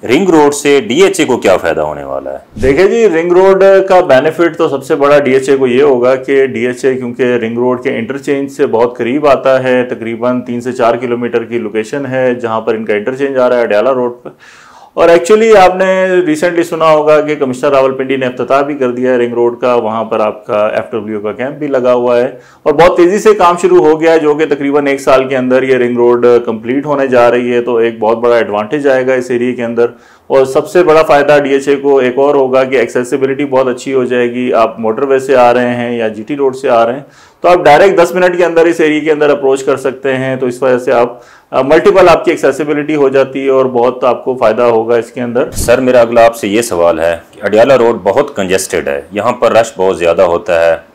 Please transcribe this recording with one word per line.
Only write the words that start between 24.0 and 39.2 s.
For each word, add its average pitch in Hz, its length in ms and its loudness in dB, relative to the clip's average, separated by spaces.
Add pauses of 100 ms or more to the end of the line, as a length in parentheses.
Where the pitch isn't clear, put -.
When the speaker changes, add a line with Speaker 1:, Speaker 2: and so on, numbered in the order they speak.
Speaker 2:
है, 160 80 4
जो 147 160 2
कि 156 100 0
तकरीबन 139 420 -2
एक 139 120 -2
साल 135 280 2
के 135 80 -4
अंदर 127 280 0
ये 131 140 0
रिंग 120 200 -2
रोड 120 280 2
complete 120 600 0
होने 139 220 -2
जा 120 220 4
रही 123 220 -2
है। 120 100 0
तो 120 200 -2
एक 113 180 -2
बहुत 110 180 0
बड़ा 120 200 2
advantage 107 500 -2
आएगा 131 280 0
इस 127 160 -6
area 123 200 -2
के 120 100 -6
अंदर। 117 280 -2 (400)
और 135 160 2
सबसे 147 380 0
बड़ा 156 200 4
फ़ायदा 147 360 2
डीएचए 139 360 0
को 139 260 2
एक 127 180 -2
और 143 160 2
होगा 131 280 2
कि 131 140 -2
accessibility 131 680 -2
बहुत 131 220 0
अच्छी 123 240 -6
हो 127 140 0
जाएगी। 123 460 -2
आप 113 280 0
motorway 131 400 -2
से 135 160 0
आ 120 160 4
रहे 123 220 0
हैं 120 260 -6
या 113 100 -2
जीटी 107 260 -10
road 135 200 -2
से 131 120 -6
आ 117 160 2
रहे 123 120 -2
हैं 143 100 -14 (380)
तो 170 60 2
आप 180 120 4
direct 160 380 4
दस 180 160 2
मिनट 180 220 0
के 180 60 2
अंदर 165 240 2
इस 170 140 -2
area 151 220 0
के 156 80 -2
अंदर 147 180 0